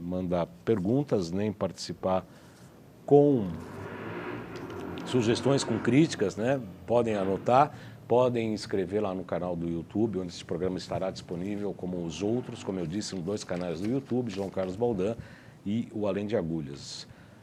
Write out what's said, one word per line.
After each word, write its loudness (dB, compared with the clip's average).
mandar 0
perguntas 2
nem -2
participar -2
com 8
sugestões, 4
com 0
críticas, 4
né? 0
Podem 4
anotar, 4
podem 4
escrever 0
lá 0
no -4
canal -2
do -2
YouTube, 0
onde -4
esse -12
programa -2
estará -4
disponível, -6
como -4
os -6
outros, -2
como -4
eu -2
disse, -4
em -4
dois -4
canais -4
do -2
YouTube, -2
João -4
Carlos -2
Baldan 0
e 0
o -2
Além 0
de 0
Agulhas. -4